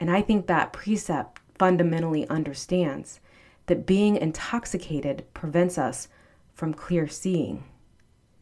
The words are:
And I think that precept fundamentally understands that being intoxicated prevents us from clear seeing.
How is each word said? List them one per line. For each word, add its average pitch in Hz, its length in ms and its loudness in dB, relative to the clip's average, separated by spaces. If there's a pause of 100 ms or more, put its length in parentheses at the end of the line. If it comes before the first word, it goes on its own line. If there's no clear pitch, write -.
And 170 100 0
I 196 120 4
think 208 240 2
that 165 260 2
precept - 680 -4 (180)
fundamentally 170 680 2
understands 151 920 -4 (460)
that 175 180 2
being 208 320 4
intoxicated 156 1160 -4
prevents 175 420 0
us 127 320 -4 (460)
from 160 180 -4
clear 165 340 -2
seeing. 151 580 -4 (760)